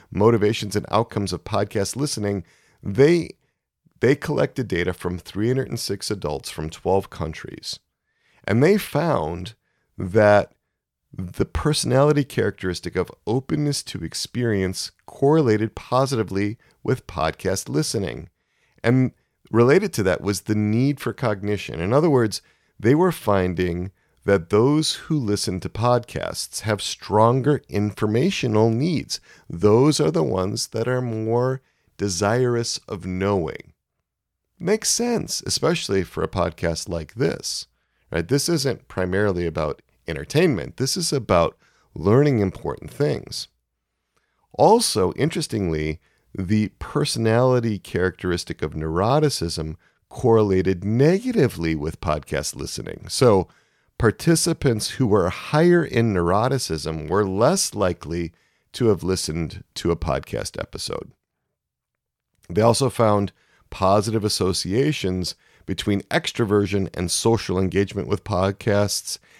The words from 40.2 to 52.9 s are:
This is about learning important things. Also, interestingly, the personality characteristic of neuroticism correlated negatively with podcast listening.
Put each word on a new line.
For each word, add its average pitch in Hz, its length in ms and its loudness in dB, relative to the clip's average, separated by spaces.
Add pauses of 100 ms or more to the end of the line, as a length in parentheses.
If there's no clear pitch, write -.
This 135 220 -2
is 170 140 -4
about 95 440 2 (380)
learning 120 460 4
important 92 500 -4
things. - 580 -6 (1040)
Also, 143 640 4
interestingly, 87 840 -2 (360)
the 104 340 0 (100)
personality 117 1000 0
characteristic 90 800 -4
of 80 140 -6
neuroticism 85 1000 -2 (340)
correlated 95 760 2
negatively 127 920 2
with 78 260 -6
podcast 76 540 -4
listening. - 540 -10